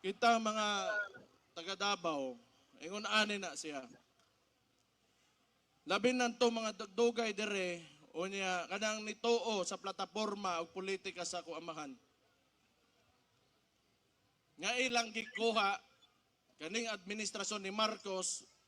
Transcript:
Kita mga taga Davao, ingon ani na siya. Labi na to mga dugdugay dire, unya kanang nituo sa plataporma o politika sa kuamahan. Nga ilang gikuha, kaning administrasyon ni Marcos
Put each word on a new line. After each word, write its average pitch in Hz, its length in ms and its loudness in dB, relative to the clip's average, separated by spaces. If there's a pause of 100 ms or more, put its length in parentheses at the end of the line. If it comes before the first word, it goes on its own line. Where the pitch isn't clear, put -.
Kita 226 320 4
mga 220 280 0 (840)
taga 170 240 -6
Davao, 170 640 0 (400)
ingon 196 320 -8
ani 208 320 2
na 156 160 -6
siya. 147 240 -6 (2000)
Labi 196 320 4
na 247 160 4
to 240 160 4
mga 226 320 0
dugdugay 226 560 2
dire, 190 480 -2 (320)
unya 185 560 0
kanang 214 320 0
nituo 214 640 2
sa 202 80 -4
plataporma 196 880 -2
o 170 80 -8
politika 190 560 -4
sa 175 160 -4
kuamahan. 156 480 -8 (2750)
Nga 202 80 0 (160)
ilang 233 240 2
gikuha, 220 640 2 (880)
kaning 220 240 -2
administrasyon 202 800 -4
ni 190 80 -6
Marcos 208 720 -2 (220)